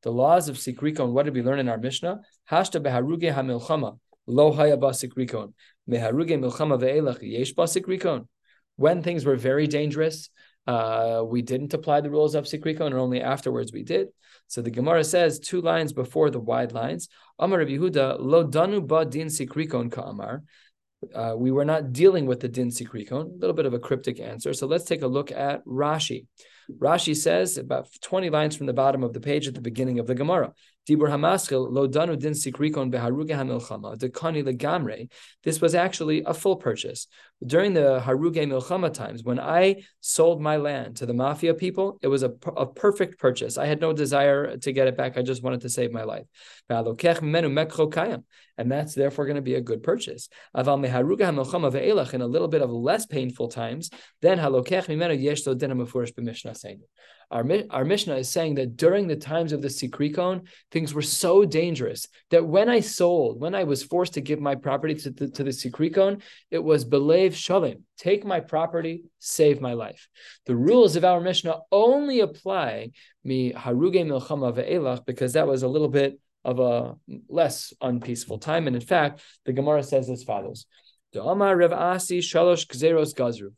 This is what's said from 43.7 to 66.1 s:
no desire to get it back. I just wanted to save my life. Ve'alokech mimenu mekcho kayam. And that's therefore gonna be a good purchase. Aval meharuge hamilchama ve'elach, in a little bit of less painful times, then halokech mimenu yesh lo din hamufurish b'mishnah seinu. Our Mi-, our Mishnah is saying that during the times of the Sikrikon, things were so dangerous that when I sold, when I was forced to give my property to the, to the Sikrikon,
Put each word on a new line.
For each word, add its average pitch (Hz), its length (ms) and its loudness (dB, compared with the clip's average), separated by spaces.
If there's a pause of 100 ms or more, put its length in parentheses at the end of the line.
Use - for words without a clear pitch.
no 160 120 0
desire 143 640 2
to 131 160 -6
get 131 160 4
it 127 80 -2
back. 131 200 -2
I 127 60 0
just 127 220 -4
wanted 127 160 -2
to 123 80 -12
save 120 240 -2
my 113 100 -6
life. 110 240 -8 (420)
Ve'alokech 117 500 0
mimenu 156 340 0
mekcho 156 400 0
kayam. 180 320 -4 (340)
And 120 140 -2
that's 151 220 -4
therefore 139 320 0
gonna 143 160 -4
be 127 120 -2
a 131 60 -2
good 113 240 -6
purchase. - 440 -4 (280)
Aval 139 280 2
meharuge 131 340 2
hamilchama 156 520 0
ve'elach, 143 420 0
in 123 100 -2
a 120 40 -2
little 160 220 0
bit 151 140 2
of 123 80 0
less 139 360 -2
painful 127 420 -6
times, 120 420 -8 (300)
then 180 180 4
halokech 147 480 0
mimenu 156 360 0
yesh 147 240 -2
lo 135 80 0
din 135 160 -4
hamufurish 120 440 -4
b'mishnah 117 420 -10
seinu. 104 240 -16 (500)
Our 117 120 -4
Mi-, 190 280 0
our 131 140 -2
Mishnah 175 300 0
is 127 160 -4
saying 160 240 -2
that 127 220 -4
during 180 320 4
the 160 80 -2
times 156 360 -4
of 147 80 -4
the 147 80 -4
Sikrikon, 156 800 -4 (240)
things 156 240 -4
were 151 80 -2
so 190 420 6
dangerous 156 640 -2 (240)
that 165 160 6
when 190 220 4
I 240 100 4
sold, 165 600 2
when 165 120 -4
I 196 120 0
was 143 180 0
forced 175 320 0
to 156 60 -4
give 147 200 -4
my 143 140 0
property 143 400 -2
to 147 160 -8
the, 139 200 -6
to - 120 -8
the 135 80 -2
Sikrikon, 170 720 0 (300)